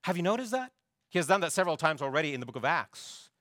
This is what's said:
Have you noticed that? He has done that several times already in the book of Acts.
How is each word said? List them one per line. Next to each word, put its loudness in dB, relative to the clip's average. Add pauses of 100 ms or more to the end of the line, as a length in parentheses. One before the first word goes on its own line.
Have 0
you -2
noticed 0
that? -2 (360)
He 0
has 2
done 6
that 0
several 2
times -4
already 0
in -4
the -8
book -14
of -6
Acts. -4 (100)